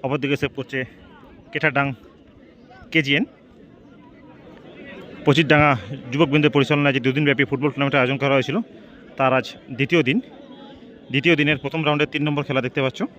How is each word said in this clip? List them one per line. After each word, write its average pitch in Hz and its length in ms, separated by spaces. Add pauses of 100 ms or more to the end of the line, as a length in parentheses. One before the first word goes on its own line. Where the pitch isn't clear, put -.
অপরদিকে 139 360
সেভ 143 180
করছে 131 200 (720)
কেঠারডাং 139 340 (1040)
কেজিএন। 147 320 (2000)
পচিরডাঙ্গা 147 480 (400)
যুবকবৃন্দের 147 440
পরিচালনায় 143 400
যে 135 100
দুদিনব্যাপী 139 440
ফুটবল 139 200
টুর্নামেন্টের 139 320
আয়োজন 131 200
করা 139 140
হয়েছিল, 135 200 (600)
তার 131 200
আজ 123 80 (320)
দ্বিতীয় 160 300
দিন। 170 100 (920)
দ্বিতীয় 160 280
দিনের 147 220
প্রথম 160 200
রাউন্ডের 151 300
তিন 147 140
নম্বর 147 220
খেলা 131 180
দেখতে 135 180
পাচ্ছ। 131 160 (180)